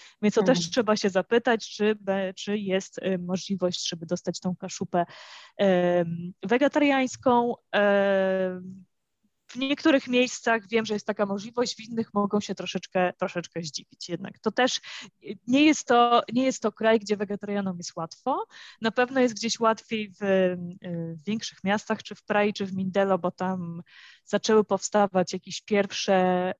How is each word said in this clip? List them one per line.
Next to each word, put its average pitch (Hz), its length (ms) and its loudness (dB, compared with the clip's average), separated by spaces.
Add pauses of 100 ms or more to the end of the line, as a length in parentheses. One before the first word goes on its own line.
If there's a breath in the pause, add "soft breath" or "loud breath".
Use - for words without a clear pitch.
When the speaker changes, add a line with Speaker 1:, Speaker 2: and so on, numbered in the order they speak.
(220 loud breath)
Speaker 1:
Więc 208 120 2
to 233 60 4
Speaker 2:
Mhm. 233 160 6
Speaker 1:
też 165 140 -2
trzeba 214 260 2
się 202 140 0
zapytać, 226 600 0
czy 214 240 0
be-, 196 400 -4
czy 208 240 -6
jest, 190 400 -4
y, 185 200 -2
możliwość, 180 680 -4
żeby 170 180 -8
dostać 175 340 -6
tą 180 160 -4
kaszupę, 180 500 -4 (500 loud breath)
em, 175 760 2 (100)
wegetariańską. 254 1120 2 (180)
Em, 190 1120 0 (720)
w - 20 -12
niektórych 269 520 2
miejscach 240 600 0
wiem, 220 180 0
że 214 80 -4
jest 208 120 -6
taka 208 200 0
możliwość, 214 500 -4
w - 40 -20
innych 226 340 -6
mogą 202 260 0
się 196 140 -6
troszeczkę, 180 640 -2
troszeczkę 175 440 -6
zdziwić - 460 -14
jednak. 175 300 -10
To 220 140 -4
też 254 280 0 (680 loud breath)
nie 269 180 4
jest 302 220 4
to, 240 360 6 (100)
nie 247 120 2
jest - 180 0
to 214 100 -2
kraj, 220 280 2
gdzie 208 160 -2
wegetarianom 202 640 -4
jest - 180 -12
łatwo. 262 500 -4 (340 loud breath)
Na 220 100 0
pewno 262 300 0
jest 247 140 4
gdzieś 214 260 -4
łatwiej 220 600 -2
w, - 20 -8
y, 190 340 4 (600)
w 156 80 -20
większych - 400 -6
miastach, 208 380 -2
czy - 120 -14
w - 100 -20
Prai, 208 280 2
czy 202 140 -6
w 185 80 -10
Mindelo, 190 440 0
bo 175 120 -2
tam 175 520 -6 (420 loud breath)
zaczęły 214 400 2
powstawać 190 680 0
jakieś 185 280 -10
pierwsze, 185 1000 0